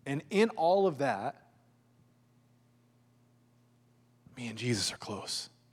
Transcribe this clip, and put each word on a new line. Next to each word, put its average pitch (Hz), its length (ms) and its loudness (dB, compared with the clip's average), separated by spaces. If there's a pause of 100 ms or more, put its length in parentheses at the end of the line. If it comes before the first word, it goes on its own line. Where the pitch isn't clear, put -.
And 143 240 -4
in 220 220 4
all 185 360 4
of 143 120 0
that, 120 420 -2 (3000)
me 120 100 -6
and 110 100 -8
Jesus 113 340 0
are - 60 -12
close. - 520 -8 (240)